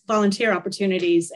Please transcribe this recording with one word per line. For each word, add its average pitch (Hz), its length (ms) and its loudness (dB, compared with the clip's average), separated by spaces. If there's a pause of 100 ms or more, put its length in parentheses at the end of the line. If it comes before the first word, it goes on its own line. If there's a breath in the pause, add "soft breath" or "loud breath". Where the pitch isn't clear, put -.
volunteer 214 440 2
opportunities, 180 840 0